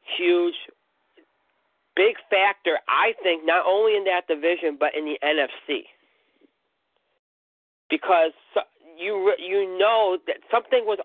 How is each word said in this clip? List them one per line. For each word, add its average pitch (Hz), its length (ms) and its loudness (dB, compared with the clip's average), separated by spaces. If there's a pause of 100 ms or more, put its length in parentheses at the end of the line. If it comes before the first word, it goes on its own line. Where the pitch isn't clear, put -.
(180)
huge, 175 380 0 (1400)
big 208 200 2 (140)
factor, 190 580 0
I 185 260 2 (100)
think, 165 220 0
not 170 200 2
only 208 300 4
in 196 100 0
that 180 220 0
division, 160 520 -2
but 147 180 0
in 151 80 -6
the 151 160 -6
N 151 180 0
F 135 100 0 (180)
C. - 160 -4 (2000)
Because 160 420 2 (220)
so, 196 80 0 (360)
you, 196 420 -2
you 185 400 -4
know 208 380 2 (100)
that 160 100 -4 (140)
something 233 320 0
was 208 220 -2